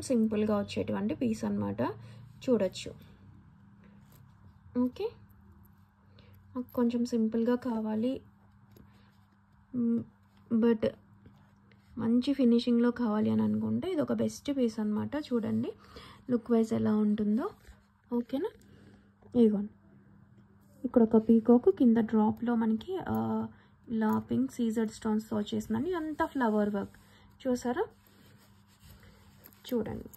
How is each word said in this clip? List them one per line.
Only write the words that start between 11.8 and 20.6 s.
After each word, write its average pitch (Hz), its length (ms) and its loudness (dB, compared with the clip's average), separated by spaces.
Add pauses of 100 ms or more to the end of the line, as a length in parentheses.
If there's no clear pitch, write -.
మంచి 247 360 2
ఫినిషింగ్లో 240 520 4 (100)
కావాలి 214 320 0
అని 220 140 2
అనుకుంటే 220 460 -2
ఇది 294 120 0
ఒక 240 160 -2
best 220 360 -4
piece 233 260 0
అన్నమాట. 214 300 -4 (160)
చూడండి 226 420 -2 (600)
Look 233 220 -2
wise 226 240 2
ఎలా 220 160 2 (120)
ఉంటుందో. 208 420 0 (680)
ఓకేనా? 269 320 -4 (920)
ఇదిగోండి, 208 340 4 (1120)